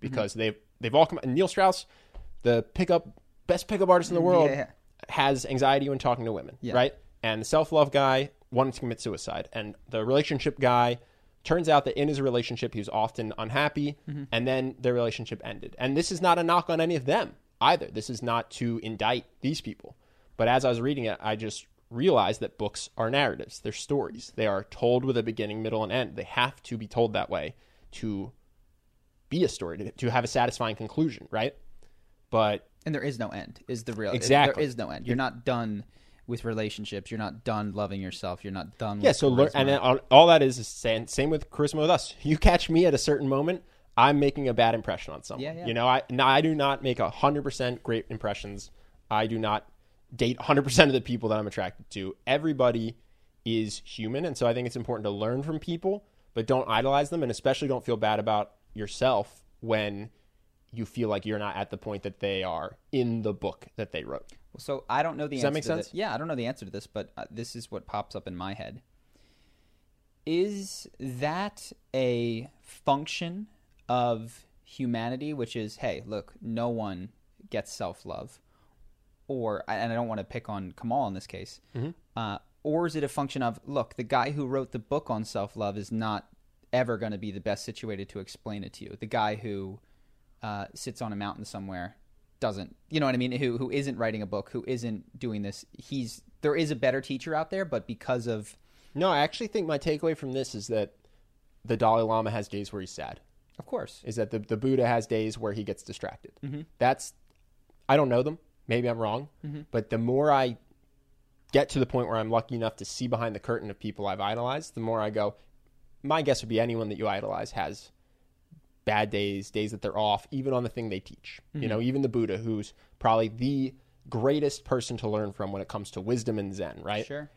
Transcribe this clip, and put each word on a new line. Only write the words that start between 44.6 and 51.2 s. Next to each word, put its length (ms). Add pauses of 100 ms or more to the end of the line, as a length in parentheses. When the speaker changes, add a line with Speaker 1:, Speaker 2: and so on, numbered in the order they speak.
Speaker 1:
impression 400
on 80
someone. 220
Speaker 2:
Yeah, 100
yeah. 120
Speaker 1:
You 60
know, 160
I, 220
no, 160
I 160
do 120
not 280
make 180
a 80
hundred 340
percent 400
great 280
impressions. 600 (400)
I 180
do 100
not 280 (480)
date 240
a 60
hundred 180
percent 260
of 60
the 60
people 300